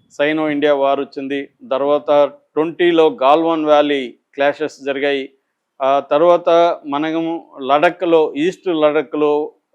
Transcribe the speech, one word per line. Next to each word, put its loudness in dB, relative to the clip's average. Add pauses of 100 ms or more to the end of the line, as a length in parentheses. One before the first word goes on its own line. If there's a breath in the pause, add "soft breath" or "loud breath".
(120)
సైనో -2
ఇండియా 0
వార్ 0
వచ్చింది. -8 (220)
తర్వాత -2 (160)
ట్వంటీలో 0 (140)
గాల్వాన్ 2
వ్యాలీ 0 (200)
క్లాషెస్ -4
జరిగాయి. -4 (520)
ఆ 2
తర్వాత 2
మనము -6 (120)
లడఖ్లో, 0
ఈస్ట్ -6
లడఖ్లో, 0 (220)